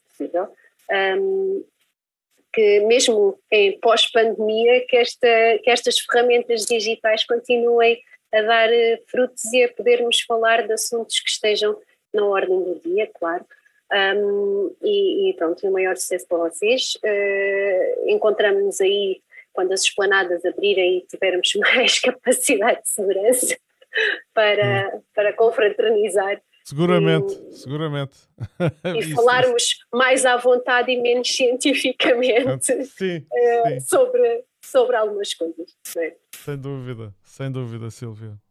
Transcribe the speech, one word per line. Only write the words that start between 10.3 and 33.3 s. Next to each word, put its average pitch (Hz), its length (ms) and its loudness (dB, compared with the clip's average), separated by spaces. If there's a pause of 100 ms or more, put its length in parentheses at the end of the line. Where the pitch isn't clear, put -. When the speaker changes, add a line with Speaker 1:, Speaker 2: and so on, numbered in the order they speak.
Speaker 1:
de 220 60 0
assuntos 226 480 -4
que - 80 -8
estejam 214 500 -2 (340)
na 208 120 0
ordem 185 360 0
do 175 200 -4
dia, 190 360 -2
claro. 170 280 -6 (440)
Ahm, 202 800 0 (140)
e, 196 460 0
e 180 60 -2
pronto, 175 300 -4
e 196 40 0
o - 20 0
maior 185 240 0
sucesso 180 320 -6
para 170 120 -2 (100)
vocês. 233 560 -2
Eh, 196 1000 0
encontramos-nos 202 760 0
aí 196 400 -2 (320)
quando 185 180 -2
as 190 120 -2
esplanadas 190 600 -2
abrirem 185 540 0
e 180 100 -6
tivermos 180 480 -2
<laughs> - 0 -
mais 208 460 0
capacidade 240 800 0
de - 80 -8
segurança 202 680 0 (760)
para, 202 640 0
Speaker 2:
Hum. - 40 -14 (140)
Speaker 1:
para 208 160 0
confraternizar. 208 1080 0 (220)
Speaker 2:
Seguramente, 165 680 0 (160)
Speaker 1:
E - 40 -20
Speaker 2:
seguramente. 143 640 -8 (220)
<laughs> 170 580 -6
Speaker 1:
e 151 40 -4
Speaker 2:
Isso, 151 160 -6
Speaker 1:
falarmos 247 480 2
Speaker 2:
isso. - 280 -4
Speaker 1:
mais 262 360 2
à 247 100 4
vontade 247 540 2
e 247 100 0
menos 240 340 0
cientificamente, 254 1500 0
Speaker 2:
Sim, 180 480 -6